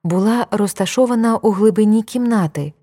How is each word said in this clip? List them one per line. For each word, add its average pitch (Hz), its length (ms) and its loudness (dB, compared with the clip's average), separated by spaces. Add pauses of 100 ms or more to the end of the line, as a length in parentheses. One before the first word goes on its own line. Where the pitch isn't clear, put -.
була 196 460 0
розташована 226 840 0
у 220 140 0
глибині 214 520 2
кімнати 202 720 -4 (100)